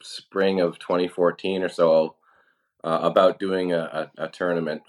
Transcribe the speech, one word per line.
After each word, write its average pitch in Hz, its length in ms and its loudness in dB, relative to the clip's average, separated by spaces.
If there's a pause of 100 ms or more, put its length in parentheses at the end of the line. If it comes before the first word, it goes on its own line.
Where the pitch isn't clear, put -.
spring 95 600 -2
of 85 180 0
twenty 90 300 -2
fourteen 92 560 -2
or 90 40 -2
so, 80 460 2 (720)
uh, 80 180 -2
about 90 380 4
doing 92 320 -2
a, 78 440 -4
a, 80 100 -6
a - 20 -6
tournament 82 600 -4